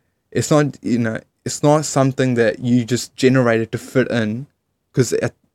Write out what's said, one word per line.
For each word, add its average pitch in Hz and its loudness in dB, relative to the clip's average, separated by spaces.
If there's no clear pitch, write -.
It's - -2
not, 147 2
you 117 -2
know, 113 -4
it's - -8
not 147 4
something 135 0
that 117 0
you 123 2
just 113 -6
generated 120 2
to 117 -4
fit - -2
in, 113 -4
'cause 123 0
at, - -2